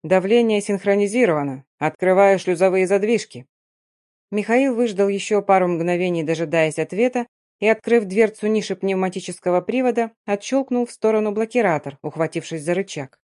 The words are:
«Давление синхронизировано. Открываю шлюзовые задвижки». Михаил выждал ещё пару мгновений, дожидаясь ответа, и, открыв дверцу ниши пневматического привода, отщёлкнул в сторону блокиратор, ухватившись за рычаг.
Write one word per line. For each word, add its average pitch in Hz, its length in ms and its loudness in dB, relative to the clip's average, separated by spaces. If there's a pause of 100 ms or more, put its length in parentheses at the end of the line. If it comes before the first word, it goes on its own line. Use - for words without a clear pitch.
«Давление 202 580 2
синхронизировано. 196 1000 0 (140)
Открываю 185 640 4
шлюзовые 185 480 0
задвижки». 202 580 -2 (840)
Михаил 233 420 0
выждал 202 360 0
ещё 202 340 -2
пару 185 240 4
мгновений, 175 560 -2
дожидаясь 160 560 0
ответа, 240 480 -2 (320)
и, 202 80 0
открыв 220 380 2
дверцу 214 420 0
ниши 208 280 -2
пневматического 185 880 -2
привода, 233 500 -2 (140)
отщёлкнул 247 640 -2
в - 40 -18
сторону 214 420 0
блокиратор, 202 680 -2
ухватившись 156 640 -6
за 170 100 -2
рычаг. 175 520 -8